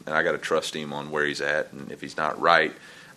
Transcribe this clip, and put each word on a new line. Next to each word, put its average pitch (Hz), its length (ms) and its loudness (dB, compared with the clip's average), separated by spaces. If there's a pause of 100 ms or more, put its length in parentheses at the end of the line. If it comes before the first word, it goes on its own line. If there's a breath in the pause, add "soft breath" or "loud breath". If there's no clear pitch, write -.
and 78 100 -4
I 80 80 4
gotta 82 140 2
trust - 400 0
him 76 160 -6
on 71 180 -6
where 76 140 2
he's 73 160 -2
at. 76 320 -2
And 71 180 -14
if - 120 -12
he's 71 160 -10
not 78 200 -2
right, 80 360 4 (420 loud breath)